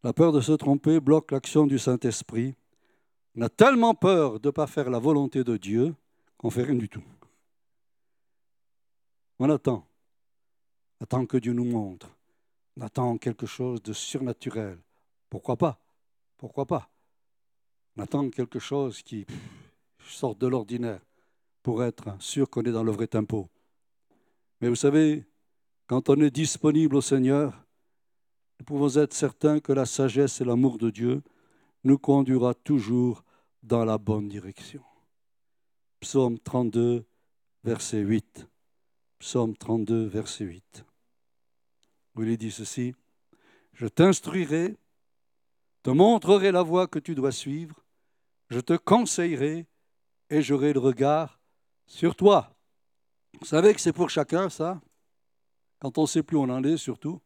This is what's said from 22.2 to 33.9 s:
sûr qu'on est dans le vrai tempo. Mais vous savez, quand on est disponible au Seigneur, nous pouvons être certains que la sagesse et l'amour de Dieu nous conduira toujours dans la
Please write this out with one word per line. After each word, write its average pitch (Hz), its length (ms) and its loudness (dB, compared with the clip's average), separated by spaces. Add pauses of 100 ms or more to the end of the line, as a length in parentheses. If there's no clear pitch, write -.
sûr - 300 -4
qu'on 120 120 -6
est 120 100 -2
dans 113 100 -2
le 113 100 0
vrai 107 140 -4
tempo. 107 420 -4 (1120)
Mais 120 80 0
vous 120 80 0
savez, 151 480 2 (600)
quand 127 240 -2
on 139 100 6
est 147 100 4
disponible 151 680 0
au 139 40 4
Seigneur, 135 680 0 (920)
nous - 60 -20
pouvons 143 320 0
être 147 180 2
certains 151 460 0
que 143 120 -2
la 131 140 2
sagesse 131 540 0
et 131 40 -2
l'amour 120 320 2
de 113 140 -2
Dieu 120 320 -4 (600)
nous 135 120 6
conduira 131 560 2
toujours 123 720 -2 (380)
dans 117 240 0
la 110 100 0